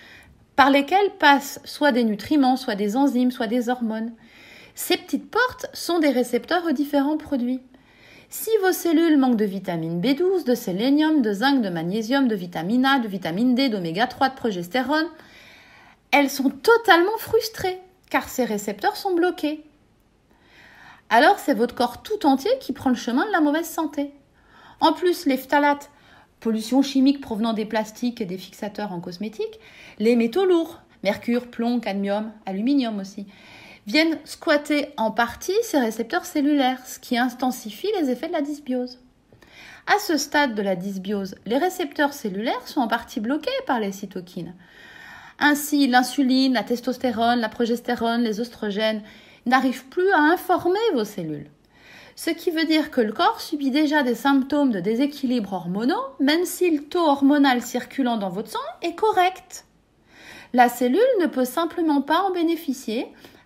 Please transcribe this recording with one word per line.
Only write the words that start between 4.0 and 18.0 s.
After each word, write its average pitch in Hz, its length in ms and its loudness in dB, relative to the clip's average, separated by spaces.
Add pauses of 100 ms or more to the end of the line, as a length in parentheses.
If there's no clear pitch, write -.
Ces - 220 -2
petites - 340 -8
portes - 420 -2
sont - 240 -4
des 302 140 4
récepteurs 240 560 0
aux 320 40 0
différents 285 460 0
produits. 254 440 -4 (720)
Si - 160 -8 (120)
vos 370 100 4
cellules 330 460 4
manquent 254 180 4
de 214 80 2
vitamine 175 560 -4
B 262 160 2
douze, 359 300 0
de 240 100 2
sélénium, 277 680 2
de 214 120 0
zinc, 262 280 2
de 202 60 -2
magnésium, 214 640 -2
de 214 60 0
vitamine 180 500 -2
A, 277 140 4
de 220 100 -4
vitamine 196 460 0
D, 269 120 2
d'oméga 196 400 -2
trois, 269 220 -2
de 269 60 -8
progestérone, 247 720 -2 (1040)
elles 277 180 4
sont 269 200 -2
totalement 427 680 4
frustrées, 370 640 -4 (280)